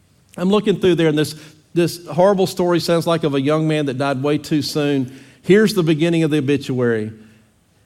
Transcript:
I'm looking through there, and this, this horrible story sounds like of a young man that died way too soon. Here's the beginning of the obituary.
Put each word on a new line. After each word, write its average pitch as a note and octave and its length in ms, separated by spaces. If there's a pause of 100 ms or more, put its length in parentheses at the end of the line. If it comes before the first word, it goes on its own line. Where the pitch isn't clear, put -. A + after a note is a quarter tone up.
(380)
I'm F3+ 120
looking G#3 300
through F3+ 160
there, D#3+ 140
and D3+ 80
this, D3+ 180 (380)
this E3 340
horrible F#3 400
story F3 320
sounds E3 280
like E3 160
of C#3+ 100
a C#3 80
young D#3 260
man D3+ 200
that B2+ 100
died C#3 240
way D3 160
too D3+ 240
soon. C#3+ 580 (220)
Here's G#3 320
the F#3 100
beginning E3 400
of D3 80
the D#3 60
obituary. B2+ 760 (760)